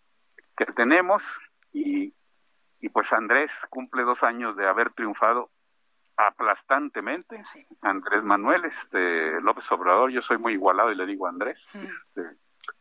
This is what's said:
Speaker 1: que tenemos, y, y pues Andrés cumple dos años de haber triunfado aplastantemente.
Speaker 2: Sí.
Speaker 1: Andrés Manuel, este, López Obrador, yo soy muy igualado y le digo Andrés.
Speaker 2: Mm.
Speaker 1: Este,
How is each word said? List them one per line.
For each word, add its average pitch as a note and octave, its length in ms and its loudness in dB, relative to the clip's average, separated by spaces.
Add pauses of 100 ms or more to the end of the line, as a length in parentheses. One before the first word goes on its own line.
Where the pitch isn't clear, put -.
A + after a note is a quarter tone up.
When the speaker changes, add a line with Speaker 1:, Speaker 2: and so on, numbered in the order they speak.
(560)
Speaker 1:
que A2 100 0
tenemos, F3+ 560 2 (520)
y, D4 420 -4 (640)
y A2 100 -8
pues - 220 -2
Andrés A#2+ 400 2 (180)
cumple B2+ 340 -6
dos B2 200 0
años A#2 320 0
de G2 100 0
haber G#2+ 260 2
triunfado A2+ 600 0 (640)
aplastantemente. B2+ 1300 -2
Speaker 2:
Sí. - 240 -12 (140)
Speaker 1:
Andrés G#2 420 0
Manuel, G#2+ 400 2
este, E2+ 800 -2
López - 320 -2
Obrador, F#2 380 4
yo B2+ 100 -4
soy A#2 160 -2
muy A2+ 160 -2
igualado G2 400 4
y - 20 -8
le F#2 100 -4
digo F#2+ 220 -4
Andrés. F#2+ 460 -8
Speaker 2:
Mm. - 460 -14
Speaker 1:
Este, D3+ 180 -10 (440)